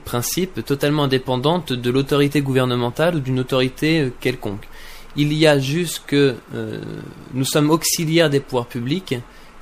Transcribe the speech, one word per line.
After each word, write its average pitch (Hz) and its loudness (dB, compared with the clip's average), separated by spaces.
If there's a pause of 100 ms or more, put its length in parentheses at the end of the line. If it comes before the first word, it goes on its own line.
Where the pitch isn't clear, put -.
principes, 123 -4
totalement 147 0
indépendante 131 0
de 123 -2
l'autorité 143 2
gouvernementale 131 0
ou - 0
d'une 127 0
autorité, 131 0
euh, 131 0
quelconque. 110 -4 (480)
Il 147 2
y 156 4
a 147 6
juste 156 -2
que, 139 4 (180)
euh, 110 -6 (540)
nous 131 0
sommes 151 2
auxiliaires 160 2
des 139 2
pouvoirs 120 -2
publics, 131 -4 (460)